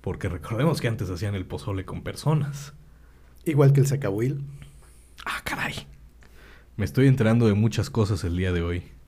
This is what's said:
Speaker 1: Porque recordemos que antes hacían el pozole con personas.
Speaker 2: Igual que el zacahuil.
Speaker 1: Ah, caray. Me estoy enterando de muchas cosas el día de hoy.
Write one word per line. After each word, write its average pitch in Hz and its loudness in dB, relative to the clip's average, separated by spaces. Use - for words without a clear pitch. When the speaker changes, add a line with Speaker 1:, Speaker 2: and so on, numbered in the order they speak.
Speaker 1:
Porque 92 -6
recordemos 117 -2
que 120 -2
antes 107 -4
hacían 101 -4
el 92 -6
pozole 95 -8
con 87 -10
personas. - -4
Speaker 2:
Igual 143 6
que 139 6
el 127 6
zacahuil. 113 -2
Speaker 1:
Ah, - -8
caray. - -6
Me 104 -2
estoy 131 4
enterando 117 4
de 104 6
muchas 107 0
cosas 104 0
el 85 -2
día 92 0
de 87 0
hoy. 87 -4